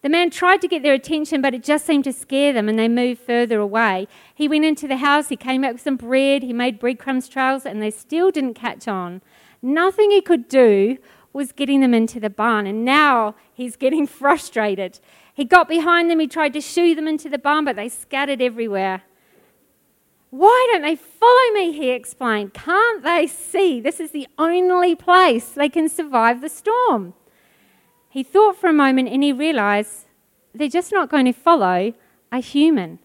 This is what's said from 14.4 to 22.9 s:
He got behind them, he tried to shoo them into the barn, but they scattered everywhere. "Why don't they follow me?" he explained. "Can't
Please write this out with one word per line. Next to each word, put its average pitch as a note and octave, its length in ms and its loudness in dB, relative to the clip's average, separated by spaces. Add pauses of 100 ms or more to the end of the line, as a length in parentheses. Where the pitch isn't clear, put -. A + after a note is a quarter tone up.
He C#4+ 120 -4
got E4+ 240 4
behind E4+ 420 2
them, E4 80 2
he D#4 80 0
tried D4 280 -2
to D4 60 -6
shoo E4+ 360 0
them D#4 100 -6
into D#4 220 -4
the C#4 100 -6
barn, D4 260 0
but C4 120 -4
they G3+ 120 -8
scattered C4+ 540 -4
everywhere. G3+ 600 -4 (1300)
"Why A4+ 420 4
don't F4+ 100 0
they D#4 140 -2
follow B4 580 4
me?" F#4 160 0
he D4 200 -4
explained. A3+ 640 -6
"Can't G#4 500 0